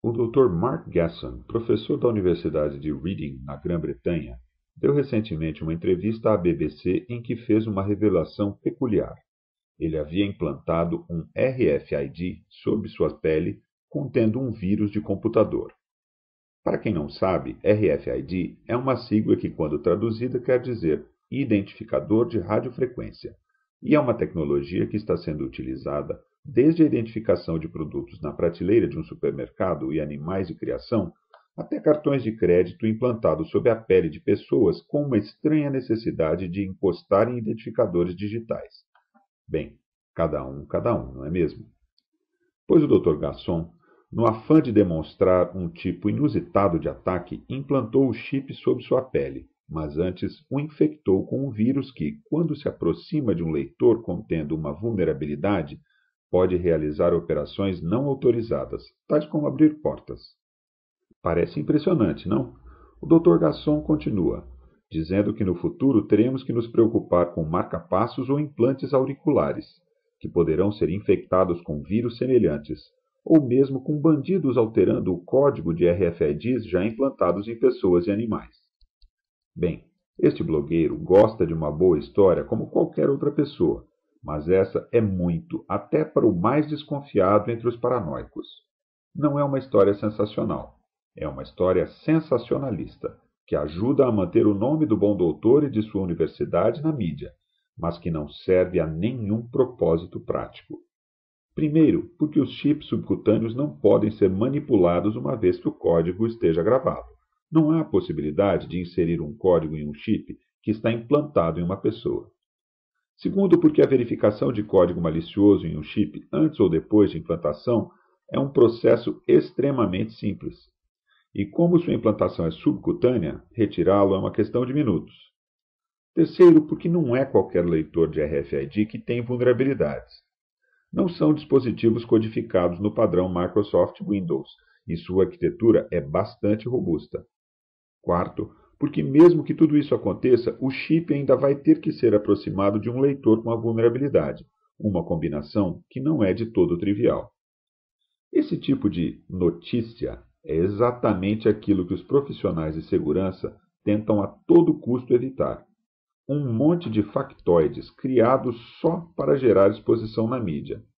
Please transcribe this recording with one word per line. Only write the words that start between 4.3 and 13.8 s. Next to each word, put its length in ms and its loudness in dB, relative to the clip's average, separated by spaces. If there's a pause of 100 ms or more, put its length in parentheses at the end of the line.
deu 200 0
recentemente 680 -4
uma 120 -4
entrevista 580 0
à 60 4
B 160 0
B 160 -4
C 400 -4
em 100 -8
que 160 -8
fez 300 -2
uma 160 -4
revelação 720 0
peculiar. 640 -4 (640)
Ele 200 -4
havia 260 -2
implantado 840 -4
um 240 -6
R 340 0
F 260 -2
I 140 -4
D 300 -8 (100)
sob 400 -6
sua 300 -2
pele, 420 -2 (300)